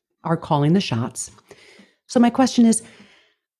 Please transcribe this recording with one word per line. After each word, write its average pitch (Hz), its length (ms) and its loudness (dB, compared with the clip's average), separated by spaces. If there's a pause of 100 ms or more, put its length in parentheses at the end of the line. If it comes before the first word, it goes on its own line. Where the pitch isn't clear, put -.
(240)
are 165 120 -2
calling 151 360 0
the 196 80 2
shots. 120 500 -8 (800)
So 254 100 -2
my 240 100 4
question 240 380 2
is, 226 160 0 (760)